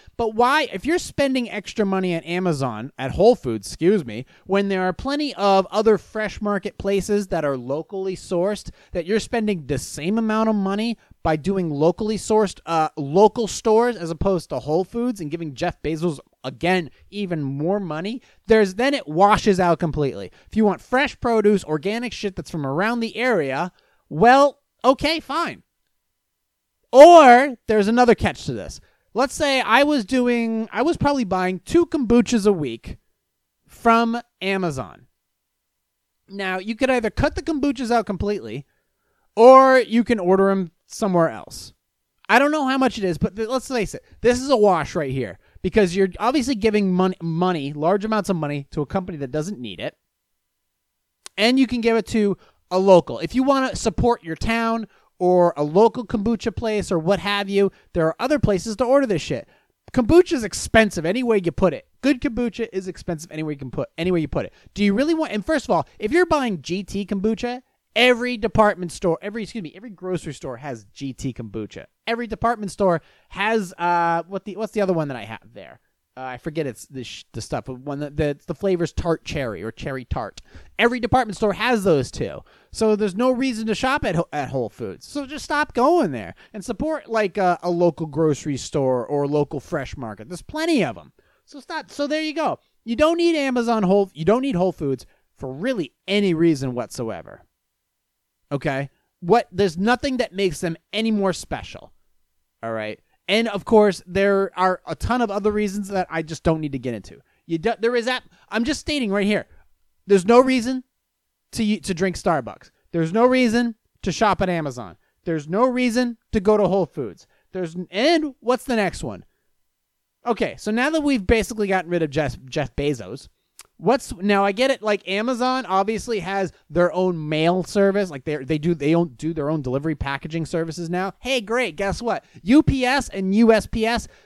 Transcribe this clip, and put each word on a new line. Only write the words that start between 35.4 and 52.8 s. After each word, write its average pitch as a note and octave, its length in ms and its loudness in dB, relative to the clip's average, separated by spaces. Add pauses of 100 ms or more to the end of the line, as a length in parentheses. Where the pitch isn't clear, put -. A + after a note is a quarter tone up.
Now, F#3+ 300 -6
you G#3 160 -6
could B3+ 160 0
either A#3 200 0
cut - 260 -2
the F#4 60 -6
kombuchas C4+ 500 -2
out A3+ 140 2
completely, D#3+ 600 -6 (720)
or C4 420 10
you A3+ 240 2
can A3+ 160 0
order F#3+ 320 4
'em F#3+ 220 -2 (160)
somewhere F3 420 2
else. - 420 -14 (560)
I A3+ 120 6
don't C#4+ 100 4
know D4+ 160 0
how C4 100 0
much C4 220 0
it G3+ 60 -4
is, F3 140 -2
but F3+ 180 -2
th-, A3 120 -6
let's B3+ 200 -4
face A#3+ 260 -4
it, - 100 -16 (160)
this B3 220 4
is C4+ 80 -2
a C4+ 60 4
wash F#3 400 4
right C#3+ 160 -2
here, A#2+ 260 -4 (240)
because F#3 320 2
you're F#3+ 140 2 (100)
obviously B3+ 380 0
giving G3+ 360 2
mon-, F#3 300 2
money, E3 500 -2
large E3+ 320 0
amounts A3 240 -2
of F#3+ 80 0
money, D3 360 -6
to D3+ 100 -4
a C#3 40 -6
company F#3 320 -6
that C#3 120 -8
doesn't D3+ 300 -6
need G2+ 180 -12
it, A#2 180 -8 (1400)
and A#3+ 220 2
you C4+ 100 4
can B3 120 -4
give A3+ 160 2
it A3+ 120 0
to G#3 280 2 (340)
a F#3 80 0
local. F3+ 400 6